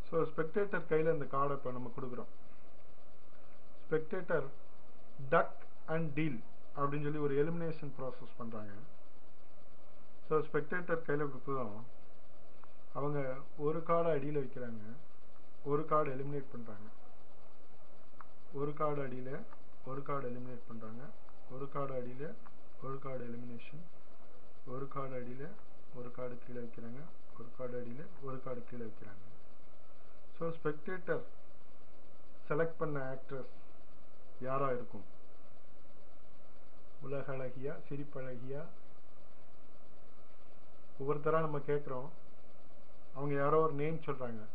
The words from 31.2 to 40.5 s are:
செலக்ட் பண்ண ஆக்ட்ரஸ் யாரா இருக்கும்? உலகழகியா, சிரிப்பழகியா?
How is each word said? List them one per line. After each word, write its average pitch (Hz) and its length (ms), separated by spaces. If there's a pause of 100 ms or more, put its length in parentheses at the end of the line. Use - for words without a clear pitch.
செலக்ட் 165 280
பண்ண 151 220 (100)
ஆக்ட்ரஸ் 131 440 (880)
யாரா 135 300
இருக்கும்? 113 340 (2000)
உலகழகியா, 131 800
சிரிப்பழகியா? 135 800 (2250)